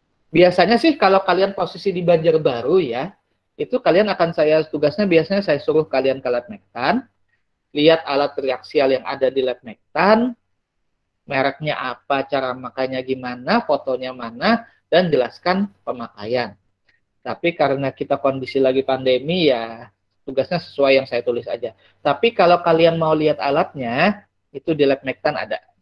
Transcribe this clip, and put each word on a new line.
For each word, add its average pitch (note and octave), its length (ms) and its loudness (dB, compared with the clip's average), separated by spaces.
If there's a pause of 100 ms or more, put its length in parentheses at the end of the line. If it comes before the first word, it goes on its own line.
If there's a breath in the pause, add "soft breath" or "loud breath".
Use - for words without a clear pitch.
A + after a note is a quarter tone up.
(340)
Biasanya F3+ 480 4
sih D#4 160 2
kalau A3+ 240 4
kalian F#3+ 320 0
posisi F3+ 400 -4
di F3+ 80 -4
Banjarbaru D#3+ 800 2
ya, C3+ 320 -6 (420)
itu F#3+ 240 -4
kalian F#3+ 320 2
akan E3+ 240 -2
saya, D#3 320 2
tugasnya D3+ 400 -2
biasanya E3+ 320 2
saya D#3+ 240 0
suruh D#3 240 0
kalian C3+ 320 -2
ke C3 80 -8
lab B2 160 -2
Mektan, C3+ 640 -4 (640)
lihat D#3+ 320 4
alat C#3 320 -2
triaksial C3+ 640 -2
yang B2+ 100 -10
ada C3 240 -2
di C3 80 0
lab B2+ 240 -2
Mektan, G#3+ 720 0 (880)
mereknya C#3 560 -4
apa, C3+ 480 -6
cara C3 240 -4
makanya C3 480 -6
gimana, C3 640 -4
fotonya B2+ 480 -4
mana, B2+ 560 -4 (240 loud breath)
dan F3 160 4
jelaskan F3 640 -2 (160)
pemakaian. A#2 640 -6 (720)
Tapi E3+ 320 -4
karena C#3 400 0
kita C#3 240 -4
kondisi C3+ 400 -2
lagi C3 240 2
pandemi C3 640 0
ya, A2+ 400 -4 (400)
tugasnya C3+ 320 -2
sesuai C3+ 400 2
yang C3 80 -4
saya A#2+ 160 -4
tulis A#2+ 240 -4
aja. A#2+ 240 -8 (320 soft breath)
Tapi A3+ 320 0
kalau F3 240 4
kalian E3 400 2
mau D#3 160 2
lihat D3+ 240 0
alatnya, C#3+ 880 -2 (240)
itu D3+ 240 -4
di C#3+ 80 2
lab C3+ 160 2
Mektan C3+ 320 -4
ada. - 320 -8 (180)